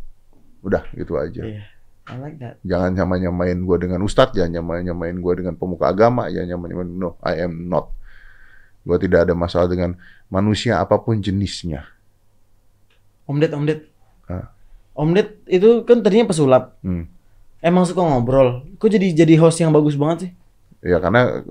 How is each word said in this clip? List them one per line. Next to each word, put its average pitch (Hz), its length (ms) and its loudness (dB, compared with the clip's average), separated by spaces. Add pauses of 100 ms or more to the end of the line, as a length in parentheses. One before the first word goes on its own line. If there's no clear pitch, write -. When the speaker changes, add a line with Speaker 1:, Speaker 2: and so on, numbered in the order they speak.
(600)
Speaker 1:
Udah, 92 320 -4
gitu 85 240 -8
aja. 80 240 -8
Speaker 2:
Iya. 107 240 -12 (420)
I 113 160 -16
like 156 160 -14
that. 120 240 -16
Speaker 1:
Jangan 90 320 -2
nyama-nyamain 90 680 -2
gua 90 160 0
dengan 90 240 -4
ustadz, 127 320 0
jangan 85 280 -2
nyama-nyamain 87 560 -6
gua 87 160 -2
dengan 90 240 -6
pemuka 85 320 -2
agama, 110 400 2
jangan 87 240 -6
nyama-nyamain, 87 360 -8
no, 90 320 -8
I 82 200 -4
am 85 240 -8
not. 85 240 -4 (920)
Gua 87 160 0
tidak 87 280 2
ada 87 80 0
masalah 87 320 0
dengan 90 320 -4 (320)
manusia 101 480 0
apapun 104 400 0
jenisnya. 92 680 -6 (1400)
Speaker 2:
Om 147 160 0
Ded, 160 80 2
Om 147 160 -6
Ded. 151 140 -2 (500)
Speaker 1:
Hah? - 240 -10 (400)
Speaker 2:
Om 151 240 0
Ded - 320 -4
itu 220 320 6
kan 240 160 6
tadinya 208 320 2
pesulap. 131 480 2
Speaker 1:
Hmm. 87 320 -6 (480)
Speaker 2:
Emang 180 240 2
suka 175 160 -2
ngobrol. 131 800 2
Kok - 80 0
jadi, 196 240 4
jadi 160 240 6
host 160 240 6
yang 160 160 2
bagus 147 240 4
banget 160 240 -2
sih? 180 100 -10 (460)
Speaker 1:
Ya, 87 240 0
karena 113 480 2